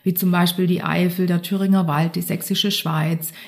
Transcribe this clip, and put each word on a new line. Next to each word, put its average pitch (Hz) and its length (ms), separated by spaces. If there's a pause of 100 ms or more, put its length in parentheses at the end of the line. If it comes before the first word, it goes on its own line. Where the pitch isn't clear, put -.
Wie 185 100
zum 180 180
Beispiel 180 360
die 175 160
Eifel, 175 440
der 175 140
Thüringer 190 460
Wald, 160 300
die 170 60
Sächsische 180 480
Schweiz, 160 640 (160)